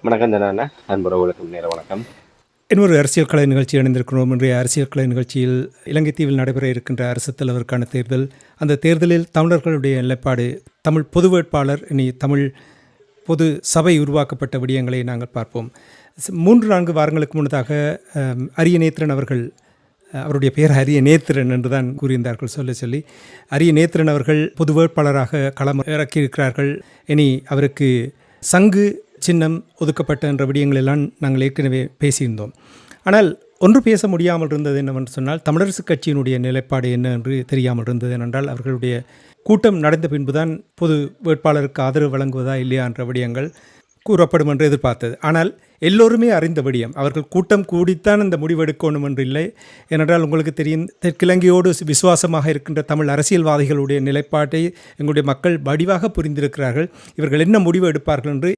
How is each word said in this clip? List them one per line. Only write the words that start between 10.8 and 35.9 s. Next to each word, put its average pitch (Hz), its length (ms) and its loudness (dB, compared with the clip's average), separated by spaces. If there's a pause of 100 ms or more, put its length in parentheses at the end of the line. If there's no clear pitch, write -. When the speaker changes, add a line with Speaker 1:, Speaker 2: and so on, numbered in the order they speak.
Speaker 2:
தமிழ் 156 280 0
பொது 175 200 6
வேட்பாளர், 143 600 0
இனி 135 260 0
தமிழ் 139 280 0 (840)
பொது 165 200 2 (140)
சபை 165 380 2
உருவாக்கப்பட்ட 143 580 -2
விடயங்களை 127 460 -2
நாங்கள் 120 300 -8
பார்ப்போம். 117 360 -8 (480)
ஸ்-, - 140 -10
மூன்று 214 360 4
நான்கு 175 240 2
வாரங்களுக்கு 156 440 0
முன்னதாக, 143 360 -2 (420)
அம், 131 400 -4
அரிய 165 240 2
நேத்திரன் 156 380 0
அவர்கள், 131 280 -2 (680)
அ, 135 100 -10
அவருடைய 139 320 0
பெயர் 151 180 4
அரிய 135 280 2
நேத்திரன் 139 500 2
என்று 123 180 -2
தான் 131 260 -2
கூறியிருந்தார்கள் 127 600 -4
சொல்ல 131 180 -6
சொல்லி. 123 280 -6 (480)
அரிய 156 240 4
நேத்திரன் 160 360 4
அவர்கள் 147 320 2 (160)
பொது 156 160 0
வேட்பாளராக 147 800 2
களம் 139 360 -2
இறக்கியிருக்கிறார்கள். 143 840 -2 (340)
இனி 147 220 4 (180)
அவருக்கு 139 420 0 (540)
சங்கு 202 440 4 (320)
சின்னம் 165 380 0 (220)
ஒதுக்கப்பட்ட 151 500 -2
என்ற 139 180 -2
விடயங்களெல்லாம் 139 580 0 (140)
நாங்கள் 135 240 0
ஏற்கனவே 135 400 -2 (160)
பேசியிருந்தோம். 120 540 -2 (520)
ஆனால் 196 260 4 (280)
ஒன்று 226 240 8
பேச 220 260 2
முடியாமல் 170 420 0
இருந்தது 147 280 -2
என்னவென்று 131 340 -6
சொன்னால், 139 320 -4
தமிழரசு 180 420 -2
கட்சியினுடைய 139 520 -2